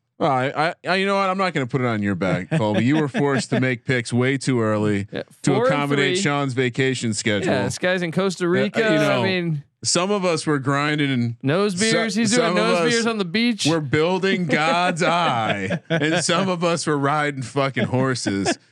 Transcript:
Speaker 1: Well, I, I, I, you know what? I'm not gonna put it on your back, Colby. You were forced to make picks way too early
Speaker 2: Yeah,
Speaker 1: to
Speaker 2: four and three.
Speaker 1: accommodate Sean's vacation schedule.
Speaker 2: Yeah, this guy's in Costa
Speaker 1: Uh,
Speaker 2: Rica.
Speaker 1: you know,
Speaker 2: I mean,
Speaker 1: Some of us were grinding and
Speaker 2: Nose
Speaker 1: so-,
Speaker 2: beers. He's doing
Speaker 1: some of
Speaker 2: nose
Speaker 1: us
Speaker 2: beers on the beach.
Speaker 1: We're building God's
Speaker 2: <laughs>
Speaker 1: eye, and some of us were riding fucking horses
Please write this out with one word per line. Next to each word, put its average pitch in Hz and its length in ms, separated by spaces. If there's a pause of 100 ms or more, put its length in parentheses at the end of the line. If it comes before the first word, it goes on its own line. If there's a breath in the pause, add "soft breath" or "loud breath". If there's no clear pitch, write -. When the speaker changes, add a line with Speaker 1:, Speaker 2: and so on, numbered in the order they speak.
(180)
Speaker 1:
Well, 165 140
I, 127 140
I, 156 280 (140)
I, 175 60
you 190 100
know 196 120
what? 196 120
I'm 185 80
not 190 160
gonna 139 140
put 131 160
it 123 40
on 110 160
your 101 120
back, 90 340
Colby. 110 380
You 143 100
were 156 120
forced 139 420
to 135 100
make 127 240
picks 123 300
way 127 240
too 123 240
early 107 500
Speaker 2:
Yeah, - 120 (180)
Speaker 1:
to - 80
Speaker 2:
four 139 60
and 147 100
three. 147 100
Speaker 1:
accommodate 143 400
Sean's 143 380
vacation 127 580
schedule. 104 400
Speaker 2:
Yeah, 127 120
this 127 120
guy's 180 240
in 170 120
Costa 185 340
Speaker 1:
Uh, - 20
Speaker 2:
Rica. 196 300
Speaker 1:
you 226 60
know, 214 360
Speaker 2:
I - 20
mean, 175 400 (220)
Speaker 1:
Some 180 260
of 208 140
us 165 220
were 151 120
grinding 143 540
and 120 300
Speaker 2:
Nose 175 360
Speaker 1:
so-, - 20 (120)
Speaker 2:
beers. 226 220
He's 220 200
doing - 140
Speaker 1:
some 175 80
of 180 60
Speaker 2:
nose 185 180
Speaker 1:
us 165 120
Speaker 2:
beers 233 140
on 226 120
the 202 60
beach. 220 420
Speaker 1:
We're 160 140
building 180 640
God's 165 560
Speaker 2:
<laughs> - 20
Speaker 1:
eye, 120 760 (100)
and 160 340
some 180 240
of 175 160
us 170 220
were 151 120
riding 143 440
fucking 135 420
horses 117 720 (140 soft breath)